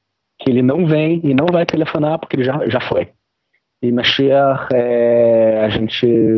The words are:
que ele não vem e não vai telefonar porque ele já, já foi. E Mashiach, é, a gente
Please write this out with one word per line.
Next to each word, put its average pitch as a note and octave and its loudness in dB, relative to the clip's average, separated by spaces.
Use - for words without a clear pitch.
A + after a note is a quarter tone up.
que C3+ -2
ele B2 2
não D3+ 2
vem D#3 0
e C#3 0
não C#3+ 2
vai F3 0
telefonar D#3 -2
porque - -10
ele B2+ 0
já, C3+ -2
já B2 -2
foi. - -4
E A#2+ -2
Mashiach, C3+ 0
é, A#2 2
a A2 0
gente A2 -4